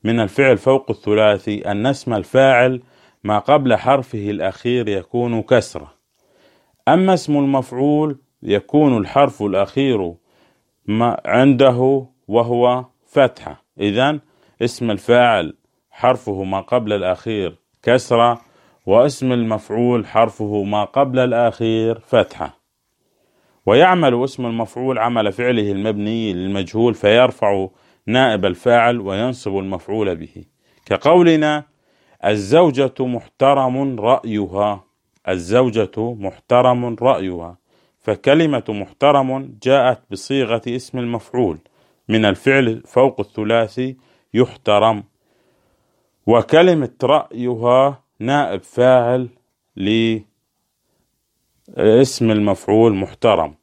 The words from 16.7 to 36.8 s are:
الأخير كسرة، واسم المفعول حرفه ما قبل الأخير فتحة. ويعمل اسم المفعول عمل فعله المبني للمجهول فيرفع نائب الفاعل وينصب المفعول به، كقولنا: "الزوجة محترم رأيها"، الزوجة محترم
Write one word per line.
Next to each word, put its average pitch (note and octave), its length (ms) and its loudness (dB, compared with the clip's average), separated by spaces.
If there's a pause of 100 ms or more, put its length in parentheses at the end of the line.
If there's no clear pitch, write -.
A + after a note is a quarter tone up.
الأخير F#2+ 640 -6 (280)
كسرة، A#2 580 0 (440)
واسم B2+ 460 2
المفعول A#2 760 -2
حرفه G#2+ 560 -2
ما G#2 200 -2
قبل C3 360 -2
الأخير A2+ 800 0
فتحة. - 580 -2 (1080)
ويعمل C#3 580 2
اسم C3 220 -8
المفعول A#2 520 -6
عمل A2 340 -2
فعله A#2 400 -2
المبني G#2 600 -4
للمجهول G2 600 -2
فيرفع G#2 760 0 (380)
نائب A2+ 400 0
الفاعل A#2+ 540 2
وينصب G2+ 580 -6
المفعول G2 580 -6
به، D#2+ 280 -18 (420)
كقولنا: D3+ 760 2 (640)
"الزوجة B2+ 760 2
محترم C3 1000 -2
رأيها"، G#2 840 -2 (460)
الزوجة G#2 680 0
محترم A#2+ 1040 -2